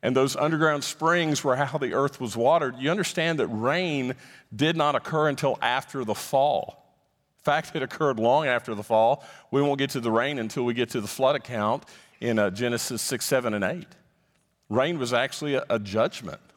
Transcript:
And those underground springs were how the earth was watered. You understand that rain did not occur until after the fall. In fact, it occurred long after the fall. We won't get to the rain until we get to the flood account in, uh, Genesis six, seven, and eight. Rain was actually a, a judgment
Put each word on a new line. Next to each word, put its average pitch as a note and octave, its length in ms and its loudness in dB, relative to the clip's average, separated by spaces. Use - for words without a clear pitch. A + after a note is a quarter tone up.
And B2+ 140 0
those C3+ 200 2
underground D3+ 480 0
springs D#3+ 600 0
were C3 120 2
how C#3 220 -2
the B2+ 160 -2
earth C3+ 260 0
was A2 160 -6
watered. C3 440 2
You C3+ 100 -2
understand E3 480 0
that B2 80 2
rain C3 720 -2
did D#3 200 2
not D3 200 2
occur D3+ 340 0
until C#3 320 -2
after C3 420 -2
the G#2+ 120 -2
fall. - 680 -2
In - 60 -20
fact, D3+ 320 -2
it D3 80 -2
occurred C3+ 340 -2
long C3 300 2
after A#2+ 260 -2
the G#2 80 -8
fall. A2+ 420 2
We C#3 100 2
won't C#3+ 160 2
get C3+ 140 0
to C3+ 80 -4
the A#2 100 -2
rain B2+ 300 2
until A2+ 240 -4
we A#2+ 100 0
get A#2 180 -2
to B2 100 -2
the G#2 60 -8
flood C3+ 280 2
account A#2+ 480 -2
in, A#2 200 0
uh, G2+ 100 4
Genesis A#2 540 -4
six, - 220 -4
seven, B2 280 0
and G#2 100 -2
eight. E3 260 -4
Rain C#3 280 0
was B2 160 -2
actually C3+ 400 0
a, C3 160 -2
a A#2 80 2
judgment G#2 640 -2